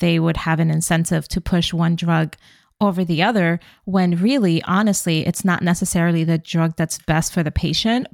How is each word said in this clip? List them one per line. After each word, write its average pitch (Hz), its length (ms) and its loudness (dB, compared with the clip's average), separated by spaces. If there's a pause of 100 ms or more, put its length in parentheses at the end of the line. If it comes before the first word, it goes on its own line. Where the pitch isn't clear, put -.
they 165 180 0
would 165 200 0
have 160 220 -2
an 160 120 2
incentive 165 560 -2
to - 120 -4
push 170 320 -2
one 165 240 0
drug 165 400 0 (440)
over 190 260 0
the 165 160 0
other 180 380 2 (260)
when 180 300 2
really, 190 480 2
honestly, 185 640 0
it's - 180 -2
not 180 160 0
necessarily 170 600 0
the 165 160 2
drug 165 380 -2
that's 160 280 -4
best 165 260 -2
for 170 120 0
the 151 80 -4
patient, 226 640 -2